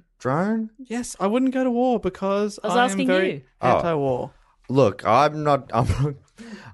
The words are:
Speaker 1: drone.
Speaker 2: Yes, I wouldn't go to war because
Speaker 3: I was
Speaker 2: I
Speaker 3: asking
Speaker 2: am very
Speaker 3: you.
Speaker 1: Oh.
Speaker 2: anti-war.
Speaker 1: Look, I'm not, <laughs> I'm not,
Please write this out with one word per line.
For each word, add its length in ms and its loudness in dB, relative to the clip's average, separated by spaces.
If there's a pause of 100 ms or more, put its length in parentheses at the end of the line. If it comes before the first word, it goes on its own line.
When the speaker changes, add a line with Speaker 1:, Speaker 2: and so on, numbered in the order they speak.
(180)
Speaker 1:
drone. 600 -2
Speaker 2:
Yes, 420 -10
I 60 0
wouldn't 260 0
go 120 0
to 60 0
war 300 0
because 640 -2
Speaker 3:
I 40 -2
was 80 0
Speaker 2:
I 80 4
Speaker 3:
asking 260 0
Speaker 2:
am 40 4
very 200 0
Speaker 3:
you. 80 -12 (180)
Speaker 1:
Oh. 160 4
Speaker 2:
anti-war. 560 -2 (380)
Speaker 1:
Look, 340 2
I'm 400 2
not, 260 0
<laughs> 40 -4
I'm 120 2
not, 280 0 (600)